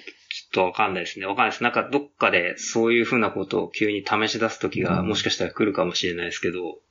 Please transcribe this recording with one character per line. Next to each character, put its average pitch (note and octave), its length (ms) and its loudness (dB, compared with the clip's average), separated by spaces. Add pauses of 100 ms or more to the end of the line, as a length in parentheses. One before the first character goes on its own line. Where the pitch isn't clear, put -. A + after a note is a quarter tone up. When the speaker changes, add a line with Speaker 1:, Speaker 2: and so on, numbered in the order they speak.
(500)
Speaker 1:
っ - 20 -20
と F#2+ 140 4
わ F2+ 80 0
か G#2+ 160 2
ん F#2+ 40 -4
な F2+ 80 -4
い E2+ 40 -6
で - 40 -8
す - 100 -12
ね。 F#2+ 60 -8
わ G2 100 -2
か A#2+ 80 2
ん - 20 4
な - 20 4
い G#2+ 40 -2
で - 60 -6
す。 A#2 60 -6
な A#2+ 60 4
ん - 20 -6
か A#2 180 0
ど C#3 100 2
っ - 160 -12
か G#2+ 140 2
で F2+ 280 2
そ A2+ 300 0
う A#2 60 4
い A#2+ 80 6
う A2 40 2
ふ B2+ 100 0
う A#2+ 40 4
な G2+ 120 2
こ F#2+ 160 -4
と G#2 160 0
を - 80 -8
急 G#2+ 180 0
に G2+ 160 -2
試 G#2+ 240 2
し - 100 -2
出 A2 100 2
す - 100 -12
時 F#2+ 220 -2
が、 F2 180 2
Speaker 2:
う F2+ 40 0
ん。 F#2 40 -2
Speaker 1:
も G#2+ 80 2
し - 80 0
か F#2+ 80 2
し - 60 -2
た F#2 80 0
ら - 60 -4
来 G#2+ 140 2
る G2+ 80 2
か F2+ 120 0
も F2 100 -2
し - 100 -2
れ F2 80 0
な F2 100 -6
い - 40 -4
で E2+ 60 -6
す - 60 -6
け F2 120 -2
ど。 F2 280 -6 (120)